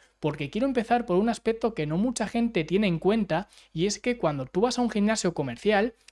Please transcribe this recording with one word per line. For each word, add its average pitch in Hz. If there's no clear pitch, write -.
porque 147
quiero 226
empezar 240
por 175
un 220
aspecto 226
que 156
no 156
mucha 226
gente 233
tiene 196
en 165
cuenta, 190
y 165
es 208
que 240
cuando 147
tú 180
vas 240
a 247
un 233
gimnasio 208
comercial, 196